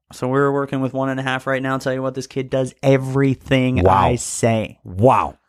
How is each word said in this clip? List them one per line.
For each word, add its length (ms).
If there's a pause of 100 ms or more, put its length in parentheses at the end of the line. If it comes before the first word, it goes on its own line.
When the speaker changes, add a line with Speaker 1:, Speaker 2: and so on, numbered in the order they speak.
(100)
Speaker 1:
So 160
we're 240
working 300
with 140
one 160
and 100
a 20
half 240
right 160
now. 140
Tell 160
you 80
what, 140
this 120
kid 220
does 340
everything 1000
Speaker 2:
Wow. 100
Speaker 1:
I 240
say. 640
Speaker 2:
Wow. 540 (120)